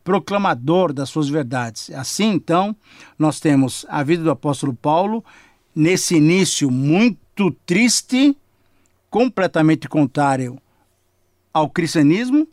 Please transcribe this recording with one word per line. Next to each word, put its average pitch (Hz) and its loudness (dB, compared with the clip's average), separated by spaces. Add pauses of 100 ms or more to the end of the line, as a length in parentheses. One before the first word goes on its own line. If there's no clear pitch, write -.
proclamador 175 0
das 135 -8
suas 151 -2
verdades. 127 -6
Assim, 190 -4
então, 190 0 (420)
nós 156 0
temos 135 0
a 147 -4
vida 165 0
do 156 0
apóstolo 139 -4
Paulo, 190 -2 (500)
nesse 175 0
início 156 2
muito 170 0 (140)
triste, 247 2 (720)
completamente 170 0
contrário 135 -2 (960)
ao 151 0
cristianismo, 226 2